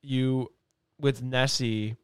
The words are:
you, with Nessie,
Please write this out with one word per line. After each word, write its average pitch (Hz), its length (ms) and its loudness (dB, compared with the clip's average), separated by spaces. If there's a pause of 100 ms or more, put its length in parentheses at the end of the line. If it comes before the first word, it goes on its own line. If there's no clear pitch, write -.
you, 131 500 0 (480)
with 135 220 0
Nessie, 123 800 0